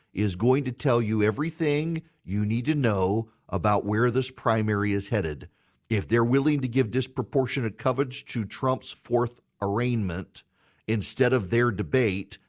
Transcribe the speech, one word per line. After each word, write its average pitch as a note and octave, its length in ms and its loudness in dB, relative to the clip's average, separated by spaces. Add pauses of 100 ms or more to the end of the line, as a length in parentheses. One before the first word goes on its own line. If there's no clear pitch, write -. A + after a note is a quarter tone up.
(120)
is G2+ 220 0
going B2+ 300 2
to B2+ 80 -4
tell A#2+ 280 2
you A2 220 0
everything D#3 800 -2 (220)
you G#2 200 -2
need A2+ 200 0
to D3 100 0
know A2 540 2 (200)
about G2+ 360 0
where G#2+ 260 2
this B2+ 220 -2
primary G#2+ 600 0
is G2+ 180 -2
headed. D#2+ 380 -2 (400)
If G#2 200 -2
they're A#2 160 4
willing C#3 380 2
to B2+ 60 -2
give A#2+ 220 0
disproportionate B2 880 -2
coverage B2+ 540 -2
to A2+ 120 -2
Trump's C3 460 -4
fourth - 500 -2 (220)
arraignment G2+ 800 -2 (460)
instead A2+ 440 2
of G#2 180 0
their A#2+ 200 4
debate G2 680 -2 (100)